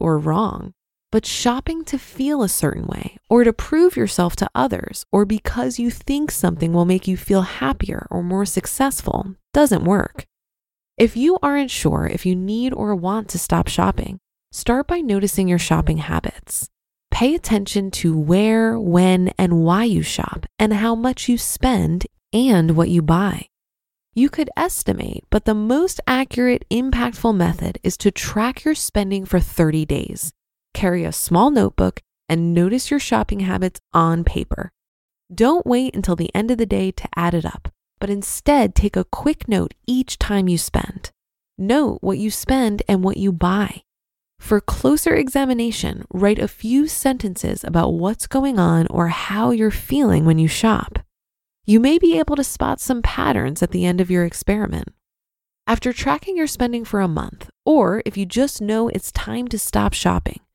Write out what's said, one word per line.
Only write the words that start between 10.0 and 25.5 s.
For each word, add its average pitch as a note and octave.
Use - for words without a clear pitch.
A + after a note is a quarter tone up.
If A3+
you D#4
aren't C#4+
sure -
if -
you F#3
need A3
or G#3
want G3
to -
stop E3+
shopping, F#3+
start B3+
by F4
noticing G3
your F3
shopping D#3+
habits. -
Pay C4+
attention G3+
to E3
where, A3
when, F#3
and F3
why F#3
you E3+
shop -
and G#3+
how A3
much B3
you A#3+
spend F#3
and F#3
what E3+
you E3+
buy. E3+
You C4
could D4
estimate, -
but G#3+
the A3